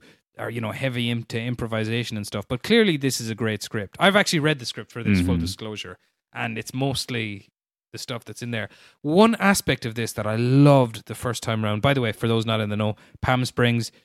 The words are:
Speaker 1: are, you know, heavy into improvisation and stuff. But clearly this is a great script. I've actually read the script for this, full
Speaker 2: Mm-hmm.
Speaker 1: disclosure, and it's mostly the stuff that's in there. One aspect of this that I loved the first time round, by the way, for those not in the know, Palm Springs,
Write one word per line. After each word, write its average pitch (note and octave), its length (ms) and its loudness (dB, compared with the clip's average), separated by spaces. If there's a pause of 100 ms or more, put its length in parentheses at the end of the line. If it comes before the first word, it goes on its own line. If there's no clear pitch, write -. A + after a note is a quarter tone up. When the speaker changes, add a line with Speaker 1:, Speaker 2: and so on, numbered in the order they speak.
(400)
Speaker 1:
are, A2 120 -6
you A#2 100 -8
know, G#2+ 100 -4
heavy B2 380 -2
into A#2+ 320 -4
improvisation A2+ 760 -4
and G#2 120 -6
stuff. G#2 200 -8
But B2 140 -6
clearly G#3+ 340 4
this C3+ 240 -2
is A2+ 120 -6
a A2 40 -4
great A2 280 -2
script. - 360 -8
I've F#3 160 4
actually F#3 240 2
read D3 200 0
the A#2+ 80 -12
script - 240 -12
for A#2+ 120 -12
this, G2+ 160 4
full F2+ 140 2
Speaker 2:
Mm-hmm. E2+ 80 2
Speaker 1:
disclosure, F#2 560 -8 (340)
and A#2 280 -6
it's - 160 -12
mostly A#2+ 760 -4 (420)
the A2 60 -16
stuff A#2 260 -10
that's - 200 -14
in A#2+ 80 -8
there. G#2+ 180 -6 (320)
One G3 340 6
aspect - 500 0
of A2 100 -6
this A2+ 180 -4
that G#2 140 -4
I A2 80 0
loved B2+ 720 6
the A2 80 -8
first A#2+ 260 -6
time A2 220 -2
round, G#2 180 0
by C#3 140 2
the C3+ 60 0
way, A2+ 100 0
for - 160 -4
those A2+ 180 2
not A2+ 160 0
in G#2+ 80 -4
the G#2 80 -4
know, G#2+ 180 -2 (260)
Palm B2+ 240 2
Springs, A#2+ 460 0 (140)